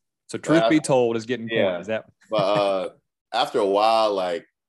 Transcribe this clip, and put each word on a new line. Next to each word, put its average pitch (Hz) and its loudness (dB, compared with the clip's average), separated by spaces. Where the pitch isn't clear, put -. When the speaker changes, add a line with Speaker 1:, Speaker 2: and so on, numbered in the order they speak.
Speaker 1:
So 113 -10
Speaker 2:
But 110 -14
Speaker 1:
truth 117 2
be 156 2
Speaker 2:
after 151 -2
Speaker 1:
told, 123 2
it's 113 -6
getting 117 -6
corny. 110 0
Speaker 2:
Yeah. 90 -2
Speaker 1:
Is 92 -12
that 110 -6
Speaker 2:
But, 110 -2
uh, 98 0
<laughs> - -14
after 131 -2
a 101 2
while, 107 4
like, 90 -4